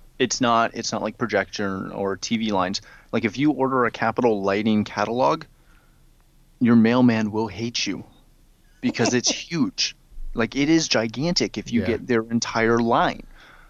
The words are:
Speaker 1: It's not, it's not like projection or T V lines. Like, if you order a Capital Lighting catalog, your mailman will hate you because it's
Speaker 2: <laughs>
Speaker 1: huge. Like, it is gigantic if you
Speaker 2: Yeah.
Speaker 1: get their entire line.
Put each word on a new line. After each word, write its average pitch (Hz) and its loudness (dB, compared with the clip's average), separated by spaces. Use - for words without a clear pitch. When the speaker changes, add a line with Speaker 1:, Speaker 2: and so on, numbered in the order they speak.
Speaker 1:
It's 127 0
not, 113 2
it's - -6
not 110 -4
like 110 -4
projection 98 -2
or 98 -2
T - -4
V 110 -2
lines. 95 -2
Like, 113 0
if 107 -2
you 147 2
order 131 0
a 113 0
Capital 113 0
Lighting 107 2
catalog, 123 -2
your 120 6
mailman 113 4
will 107 -2
hate 113 -6
you 90 -6
because 123 0
it's 123 0
Speaker 2:
<laughs> - -8
Speaker 1:
huge. 143 -2
Like, 113 -2
it 139 0
is 160 4
gigantic 117 0
if 107 -8
you 117 2
Speaker 2:
Yeah. 95 -2
Speaker 1:
get 113 -4
their 113 2
entire 117 0
line. 120 0